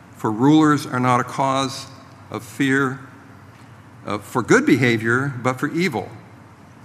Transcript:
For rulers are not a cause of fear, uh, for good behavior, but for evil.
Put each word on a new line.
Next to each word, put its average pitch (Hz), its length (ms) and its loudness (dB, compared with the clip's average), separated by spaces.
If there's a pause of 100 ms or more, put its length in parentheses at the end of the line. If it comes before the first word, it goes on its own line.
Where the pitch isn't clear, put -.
(160)
For 110 160 -2
rulers 147 520 4
are 127 140 -4
not 123 220 2
a 120 40 -2
cause 135 640 -4 (420)
of 107 140 -10
fear, 135 560 -2 (1080)
uh, 101 140 -6
for 117 240 -6
good 180 240 4
behavior, 120 760 2
but 127 200 -2
for 143 80 -4
evil. 147 400 -4 (760)